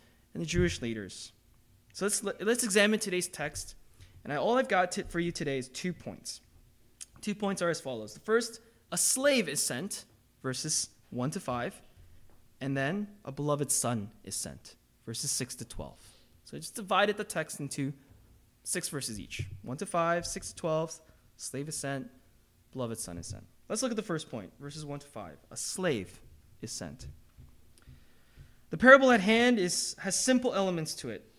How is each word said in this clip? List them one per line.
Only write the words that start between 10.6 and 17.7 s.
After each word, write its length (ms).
one 200
to 80
five, 400
and 160
then 320
a 80
beloved 400
son 380
is 120
sent, 400
verses 240
six 260
to 100
twelve. 340
So 140
I 20
just 160
divided 420
the 60
text 360
into 340